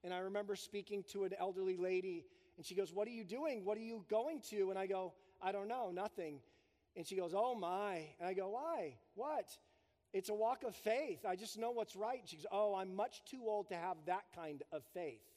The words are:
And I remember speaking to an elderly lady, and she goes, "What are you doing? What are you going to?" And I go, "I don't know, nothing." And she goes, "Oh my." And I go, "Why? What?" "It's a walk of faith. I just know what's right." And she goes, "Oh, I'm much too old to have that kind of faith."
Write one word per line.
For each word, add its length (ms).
And 100
I 60
remember 380
speaking 560
to 100
an 160
elderly 380
lady, 500
and 100
she 80
goes, 180
"What 140
are 60
you 120
doing? 400
What 140
are 40
you 260
going 320
to?" 200
And 80
I 80
go, 280
"I 120
don't 160
know, 240
nothing." 480
And 100
she 80
goes, 200
"Oh 200
my." 540
And 100
I 60
go, 140
"Why? 500
What?" 420
"It's 160
a 60
walk 300
of 100
faith. 500
I 120
just 200
know 140
what's 240
right." 240
And 100
she 80
goes, 140
"Oh, 240
I'm 220
much 280
too 220
old 220
to 80
have 200
that 180
kind 280
of 200
faith." 300